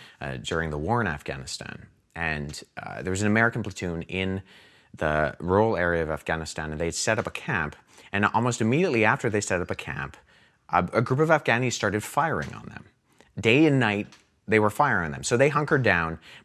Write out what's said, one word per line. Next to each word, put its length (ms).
uh, 160
during 320
the 80
war 240
in 60
Afghanistan. 800
And, 480
uh, 240
there 80
was 120
an 60
American 360
platoon 400
in 400
the 440
rural 380
area 260
of 80
Afghanistan, 600
and 80
they'd 140
set 240
up 80
a 60
camp. 440
And 120
almost 380
immediately 420
after 280
they 100
set 200
up 100
a 40
camp, 400
a, 240
a 80
group 180
of 100
Afghanis 440
started 300
firing 500
on 140
them. 180
Day 260
and 140
night, 280
they 120
were 100
firing 380
on 40
them. 120
So 140
they 120
hunkered 320
down, 380